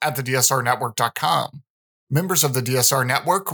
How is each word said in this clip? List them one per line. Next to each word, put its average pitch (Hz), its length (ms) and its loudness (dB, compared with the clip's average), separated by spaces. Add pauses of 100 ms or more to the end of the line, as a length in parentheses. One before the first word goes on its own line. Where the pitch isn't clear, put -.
at 147 120 -2
the 135 80 -4
D 127 120 -2
S 127 160 2
R 135 120 0
network 120 320 -2
dot 117 200 -2
com. 151 480 -2 (480)
Members 170 340 0
of 139 80 2
the 127 80 0
D 123 160 -2
S 123 160 4
R 135 100 2
Network 156 520 0